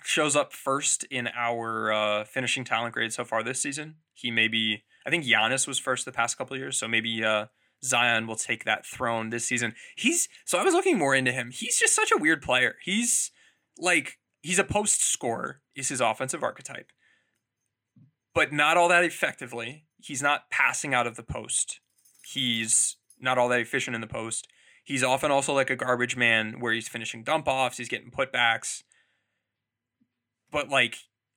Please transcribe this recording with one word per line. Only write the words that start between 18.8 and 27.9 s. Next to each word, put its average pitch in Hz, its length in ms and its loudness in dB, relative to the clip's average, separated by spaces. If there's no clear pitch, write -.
that 175 140 6
effectively. 131 800 -4
He's 135 220 -8
not 143 280 2
passing 135 440 0
out 120 140 2
of 113 80 -8
the 117 80 -16
post. - 560 -6
He's 117 720 0
not 127 180 0
all 123 120 4
that 123 120 4
efficient 120 340 -2
in 113 60 -4
the 110 60 -8
post. 113 400 -8
He's 131 200 -2
often 135 280 2
also, 139 220 2
like, 135 160 2
a 131 60 0
garbage 123 400 0
man 113 440 2
where 120 140 -2
he's 113 140 -4
finishing 113 360 -10
dump 151 240 -2
offs, 131 300 0
he's 117 120 -10
getting 123 200 -8